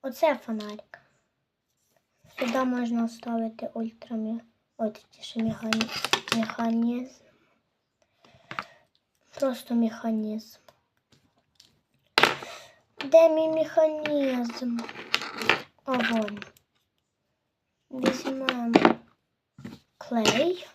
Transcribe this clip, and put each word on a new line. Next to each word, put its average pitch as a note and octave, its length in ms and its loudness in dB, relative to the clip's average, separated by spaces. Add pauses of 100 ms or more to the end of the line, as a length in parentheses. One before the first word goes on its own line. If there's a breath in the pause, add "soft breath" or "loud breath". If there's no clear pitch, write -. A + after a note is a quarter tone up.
оце C4+ 320 2
фонарик. G#3+ 640 -8 (1400)
Сюди C4 260 0
можна A#3+ 400 0
вставити A3+ 720 -6
ультрамі-, A3+ 640 -6 (360)
ой, A3 140 -2
точніше, - 500 -12
механі-, A3+ 500 -2 (460)
механізм. A#3 880 -2 (2000 loud breath)
Просто B3+ 440 -4
механізм. A3 840 -2 (2500 loud breath)
Де E4 240 10
мій D#4+ 200 4
механізм? D4 1300 0 (1040)
А C4+ 80 -4
вон. A3+ 460 -2 (1500)
Візьмемо B3+ 840 -2 (1200)
клей. A#3 760 0